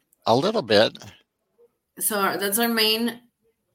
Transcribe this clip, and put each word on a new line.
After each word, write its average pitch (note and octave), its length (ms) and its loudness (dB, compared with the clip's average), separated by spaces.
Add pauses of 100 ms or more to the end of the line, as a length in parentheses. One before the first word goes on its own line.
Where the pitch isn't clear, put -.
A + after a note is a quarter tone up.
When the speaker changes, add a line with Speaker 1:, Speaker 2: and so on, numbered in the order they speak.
(260)
Speaker 1:
A A2 80 2
little G3 280 0
bit. A2 360 2 (1000)
Speaker 2:
So - 180 -4 (240)
that's G3+ 200 -2
our A#3 100 0
main A3+ 500 0 (560)